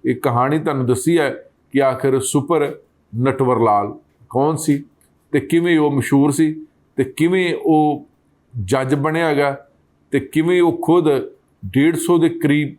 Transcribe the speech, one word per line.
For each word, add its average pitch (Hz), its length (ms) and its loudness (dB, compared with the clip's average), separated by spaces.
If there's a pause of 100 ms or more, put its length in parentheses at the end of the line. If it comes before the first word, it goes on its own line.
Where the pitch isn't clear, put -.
ਇਹ 127 120 -2
ਕਹਾਣੀ 131 420 0
ਤੁਹਾਨੂੰ 139 280 -2
ਦੱਸੀ 160 320 0
ਹੈ 143 120 0 (420)
ਕਿ 139 100 2
ਆਖਿਰ 131 380 0
ਸੁਪਰ 143 540 -2 (440)
ਨਟਵਰ 127 420 0
ਲਾਲ 104 340 0 (340)
ਕੌਣ 147 280 -2
ਸੀ 143 280 -2 (480)
ਤੇ 143 80 0
ਕਿਵੇਂ 170 380 0
ਉਹ 147 120 2
ਮਸ਼ਹੂਰ 139 400 2
ਸੀ 156 360 -2 (300)
ਤੇ 131 80 0
ਕਿਵੇਂ 175 500 0
ਉਹ 151 520 0 (480)
ਜੱਜ 131 400 -2
ਬਣਿਆ 156 340 0
ਹੈਗਾ 143 380 -2 (440)
ਤੇ 139 100 0
ਕਿਵੇਂ 175 420 0
ਉਹ 170 200 2
ਖੁਦ 160 260 2 (580)
ਡੇਢ 143 300 2
ਸੌ 170 220 0
ਦੇ 165 100 2
ਕਰੀਬ 147 500 -2